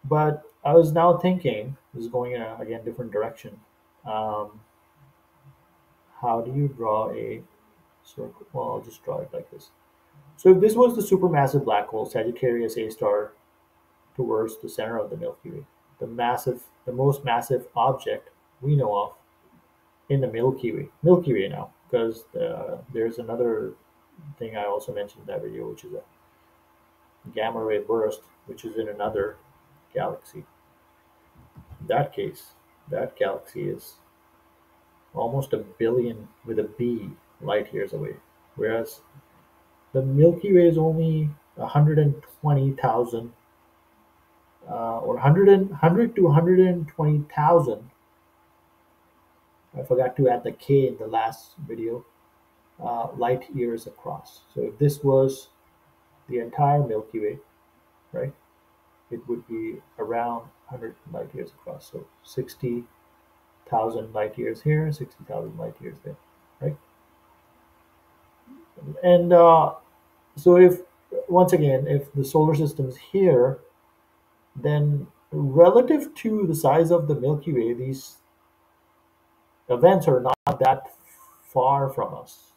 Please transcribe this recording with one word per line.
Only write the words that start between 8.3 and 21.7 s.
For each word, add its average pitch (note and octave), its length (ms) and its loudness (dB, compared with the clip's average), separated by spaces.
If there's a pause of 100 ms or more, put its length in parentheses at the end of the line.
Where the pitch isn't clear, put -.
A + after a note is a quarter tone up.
Well, - 160 -6
I'll - 120 -8
just - 220 -20
draw - 160 -8
it - 140 -14
like - 160 -14
this. - 220 -20 (640)
So F#3 140 8
if F#3 100 8
this A3 140 4
was A#3+ 200 4
the G#3+ 60 -4
supermassive D#3 640 2
black G#2 220 0
hole, A2 180 -6
Sagittarius A#2 720 -4
A A2 140 -6
star, G#2 420 -2 (840)
towards A2+ 440 -4
the - 100 -16
center A2+ 300 -8
of G2+ 100 -8
the - 80 -10
Milky - 320 -12
Way, - 160 -16 (340)
the A#2+ 80 -8
massive, A#2+ 540 -4 (240)
the B2 80 -8
most C3+ 320 0
massive A#2+ 400 -2 (100)
object A#2 540 -4 (320)
we C#3+ 140 0
know A2+ 200 0
of G#2 180 -4 (960)
in C#3 100 0
the B2+ 80 -2
Milky A#2 460 -2
Way, C3+ 160 -10 (120)
Milky E3+ 320 4
Way G2 140 -2
now, - 240 -12 (180)